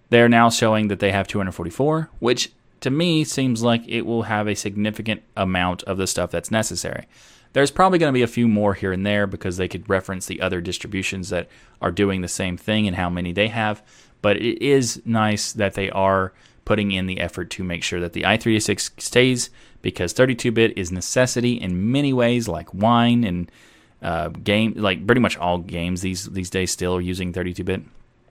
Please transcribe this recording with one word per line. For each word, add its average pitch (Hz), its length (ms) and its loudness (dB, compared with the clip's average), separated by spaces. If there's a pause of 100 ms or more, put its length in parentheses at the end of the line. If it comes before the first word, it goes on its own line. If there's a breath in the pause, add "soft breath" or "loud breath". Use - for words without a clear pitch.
(100)
they're 120 180 8
now 117 220 8
showing 110 380 2
that 98 100 -2
they 101 120 2
have 98 160 0
two 104 120 -4
hundred 92 140 -2
forty-four, 147 640 -2
which - 340 0 (280)
to 127 100 -2
me 156 340 2
seems 131 380 -2
like 117 260 2
it 117 140 -2
will 113 220 -2
have 107 220 -2
a 104 80 0
significant 104 680 -4 (120)
amount 92 500 -2
of 95 120 -4
the 95 100 -2
stuff 90 240 -4
that's 85 200 -6
necessary. 107 560 -4 (480 soft breath)
There's 135 160 4
probably 190 280 4
gonna 151 140 2
be 127 80 4
a 117 60 4
few 120 200 2
more 104 280 4
here 95 180 -2
and 95 140 -2
there 104 200 2
because 98 300 -6
they 92 120 -2
could 92 200 -10
reference 95 380 -2
the 90 160 -8
other 92 180 -2
distributions 92 720 -6
that 87 180 -4 (320 soft breath)
are 87 120 -2
doing 95 280 0
the 90 80 -6
same 90 300 -4
thing 107 280 0
and 90 100 -2
how 90 120 -2
many 87 240 -4
they 101 160 2
have. 107 340 -4 (380 soft breath)
But 101 160 2
it - 240 -4
is 135 460 2
nice 107 460 0
that 101 220 0
they 98 140 -2
are 95 460 2 (300 soft breath)
putting 104 280 2
in 92 140 -2
the 92 140 -4
effort 85 300 -6
to 95 140 -8
make 85 180 -6
sure 90 180 -4
that 87 120 -6
the 85 140 -2
i 107 100 4
three 110 180 0
eighty-six 104 440 0
stays, 127 500 2 (320 soft breath)
because 92 320 -4
thirty-two 127 400 2
bit 113 240 4
is 90 160 -4
necessity 123 600 0
in 92 360 -2
many 139 220 2
ways, 120 360 2
like 82 240 -6
wine 120 520 4
and, 87 260 -4 (500 soft breath)
uh, 82 280 -4
game, 104 480 0
like 95 300 -2
pretty 123 140 6
much 104 180 2
all 87 200 0
games 87 440 -6
these, 92 240 -4
these 92 240 -8
days 95 200 -2
still 90 240 -2
are 90 60 0
using 90 320 -4
thirty-two 90 320 -6
bit. 92 180 -2 (480)